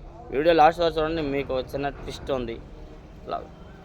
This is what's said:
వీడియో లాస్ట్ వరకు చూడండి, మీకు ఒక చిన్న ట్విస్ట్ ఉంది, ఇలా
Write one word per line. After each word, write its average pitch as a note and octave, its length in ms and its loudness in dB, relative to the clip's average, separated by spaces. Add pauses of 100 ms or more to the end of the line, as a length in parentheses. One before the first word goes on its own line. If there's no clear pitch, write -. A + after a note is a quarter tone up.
(320)
వీడియో D#3 220 6
లాస్ట్ D#3+ 280 8
వరకు D#3+ 180 2
చూడండి, D#3+ 220 0
మీకు C#3 320 -2
ఒక B2+ 120 -2 (100)
చిన్న C#3 140 -2
ట్విస్ట్ C#3+ 420 -8
ఉంది, A#2+ 260 -2 (720)
ఇలా - 140 -4 (420)